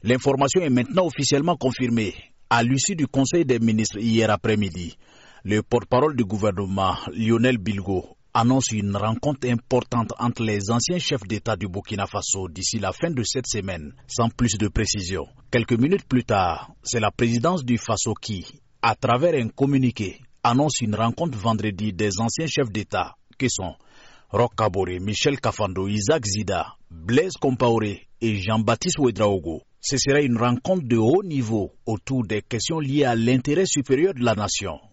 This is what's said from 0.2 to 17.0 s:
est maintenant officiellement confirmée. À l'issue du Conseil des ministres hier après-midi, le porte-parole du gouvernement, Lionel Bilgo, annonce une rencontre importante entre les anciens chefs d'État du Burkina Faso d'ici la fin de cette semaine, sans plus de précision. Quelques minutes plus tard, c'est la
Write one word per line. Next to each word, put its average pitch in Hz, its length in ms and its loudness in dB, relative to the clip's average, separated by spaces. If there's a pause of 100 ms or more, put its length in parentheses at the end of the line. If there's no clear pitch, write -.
est 156 80 0
maintenant 127 380 2
officiellement 143 500 0
confirmée. 120 560 0 (340)
À 120 140 4
l'issue 131 340 0
du 151 120 -2
Conseil 135 360 2
des 127 140 2
ministres 110 400 2
hier 110 320 2
après-midi, 101 680 0 (480)
le 104 200 0
porte-parole 127 520 2
du 120 80 2
gouvernement, 95 720 0 (160)
Lionel 113 460 2
Bilgo, 98 580 -4 (160)
annonce 123 400 2
une 101 240 -2
rencontre 117 540 -2
importante 117 680 0
entre 120 240 -2
les 104 260 -2
anciens 120 300 0
chefs - 280 -4
d'État 107 280 -2
du 98 120 -6
Burkina 98 380 -6
Faso 95 420 -4
d'ici 98 300 -6
la 95 140 -2
fin 165 180 -4
de 127 140 -2
cette 127 240 -4
semaine, 87 480 -8 (100)
sans 117 240 0
plus 113 300 0
de 107 80 2
précision. 95 580 -2 (240)
Quelques 120 240 2
minutes 147 340 2
plus 127 160 2
tard, 98 480 0 (120)
c'est 117 160 -2
la 110 100 2